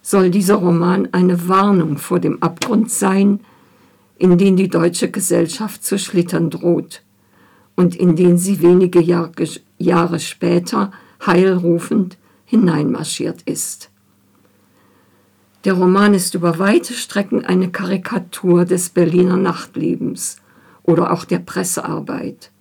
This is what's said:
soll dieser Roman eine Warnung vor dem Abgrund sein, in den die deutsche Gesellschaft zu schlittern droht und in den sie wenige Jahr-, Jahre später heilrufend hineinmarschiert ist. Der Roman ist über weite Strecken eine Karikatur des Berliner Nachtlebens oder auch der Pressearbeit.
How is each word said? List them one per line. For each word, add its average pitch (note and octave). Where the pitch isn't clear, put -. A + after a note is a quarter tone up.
soll F#3
dieser G3
Roman F3+
eine F3+
Warnung F#3
vor -
dem -
Abgrund G#3
sein, G3
in F3+
den F#3+
die F#3
deutsche E3+
Gesellschaft F3
zu G3
schlittern F3
droht -
und F3
in F3
den F3
sie F#3
wenige F3+
Jahr-, E3+
Jahre E3+
später F3
heilrufend F3+
hineinmarschiert -
ist. -
Der F#3+
Roman F#3+
ist F#3
über E3+
weite A3+
Strecken -
eine F#3
Karikatur F3+
des F3+
Berliner F3+
Nachtlebens -
oder -
auch -
der -
Pressearbeit. -